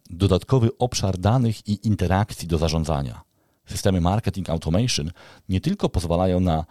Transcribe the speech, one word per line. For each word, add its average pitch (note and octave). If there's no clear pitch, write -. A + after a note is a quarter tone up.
dodatkowy F#2+
obszar G2
danych A2
i G#2
interakcji F#2+
do D#2+
zarządzania. D2+
Systemy F#2+
marketing F#2+
automation E2
nie F#2+
tylko F#3+
pozwalają F2+
na D#2+